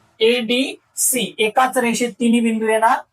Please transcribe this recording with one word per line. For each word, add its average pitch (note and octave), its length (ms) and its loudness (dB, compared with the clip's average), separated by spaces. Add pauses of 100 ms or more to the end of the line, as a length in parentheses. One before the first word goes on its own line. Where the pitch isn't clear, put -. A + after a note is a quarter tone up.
(200)
एडीसी A#3+ 1160 -2
एकाच B3+ 400 0
रेषेत A#3 420 -2
तिन्ही A#3 200 2
बिंदू A3 260 -2
येणार A3 320 2 (140)